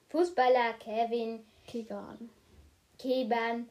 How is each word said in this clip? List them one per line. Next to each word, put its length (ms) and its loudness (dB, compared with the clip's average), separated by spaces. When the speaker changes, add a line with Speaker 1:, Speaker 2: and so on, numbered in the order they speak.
Speaker 1:
Fußballer 720 4
Kevin 680 -2
Speaker 2:
Kegan. 640 -10
Speaker 1:
Keban 720 0